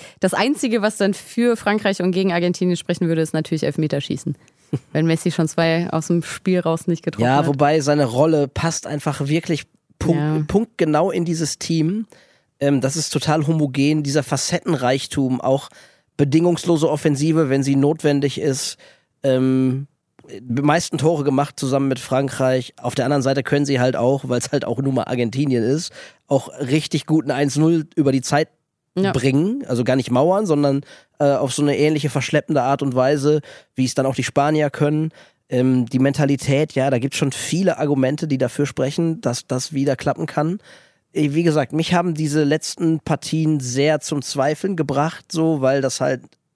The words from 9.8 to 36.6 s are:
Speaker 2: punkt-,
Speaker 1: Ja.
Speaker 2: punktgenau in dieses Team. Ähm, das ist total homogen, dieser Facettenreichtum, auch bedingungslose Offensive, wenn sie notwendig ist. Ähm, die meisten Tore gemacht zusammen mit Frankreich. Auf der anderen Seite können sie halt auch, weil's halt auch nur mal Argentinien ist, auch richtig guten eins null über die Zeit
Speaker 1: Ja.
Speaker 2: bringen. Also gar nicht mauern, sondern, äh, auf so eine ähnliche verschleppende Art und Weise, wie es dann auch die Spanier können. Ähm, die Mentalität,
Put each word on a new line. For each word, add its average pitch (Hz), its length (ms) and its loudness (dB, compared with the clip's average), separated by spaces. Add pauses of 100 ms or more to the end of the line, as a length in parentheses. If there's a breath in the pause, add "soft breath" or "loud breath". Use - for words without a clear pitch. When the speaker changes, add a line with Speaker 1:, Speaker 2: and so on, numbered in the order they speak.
Speaker 2:
punkt-, 170 200 2
Speaker 1:
Ja. 151 280 0
Speaker 2:
punktgenau 170 640 2
in 175 120 0
dieses 160 360 -2
Team. 170 480 -2 (520 soft breath)
Ähm, 143 220 2
das 139 160 -2
ist 156 140 -4
total 151 360 0
homogen, 151 560 2
dieser 143 200 0
Facettenreichtum, 135 1160 -2
auch 135 300 0 (480 soft breath)
bedingungslose 160 720 2
Offensive, 151 600 0
wenn 135 140 2
sie 139 120 2
notwendig 143 640 2
ist. - 360 -4 (460 soft breath)
Ähm, 131 640 2 (520)
die 123 240 -4
meisten 151 340 0
Tore 147 260 2
gemacht 139 360 0
zusammen 139 280 0
mit 131 120 -2
Frankreich. 131 840 0
Auf 120 140 -4
der 127 100 -2
anderen 139 160 0
Seite 135 220 0
können 143 240 0
sie 135 120 0
halt 127 160 2
auch, 131 320 0
weil's 123 240 -4
halt 147 140 -2
auch 113 160 -4
nur 135 100 0
mal 127 120 0
Argentinien 123 600 0
ist, 147 280 -2 (360 loud breath)
auch 135 220 0 (100)
richtig 143 460 -2
guten 156 240 0
eins 139 280 0
null 160 280 2 (100)
über 139 160 2
die 135 100 2
Zeit 147 280 0 (480)
Speaker 1:
Ja. 190 140 2
Speaker 2:
bringen. 160 560 2
Also 123 160 0
gar 127 140 2
nicht 123 120 -2
mauern, 170 380 2
sondern, 143 340 2 (380 loud breath)
äh, 147 60 2
auf 139 280 2
so 147 80 -2
eine 143 160 2
ähnliche 151 320 2
verschleppende 147 540 0
Art 139 180 0
und 135 140 -2
Weise, 143 460 2 (340 loud breath)
wie 131 100 0
es 123 80 -2
dann 135 140 0
auch 131 80 -2
die 127 80 -2
Spanier 147 480 2
können. 151 400 0 (380 loud breath)
Ähm, 127 360 2
die 127 140 -2
Mentalität, 139 720 0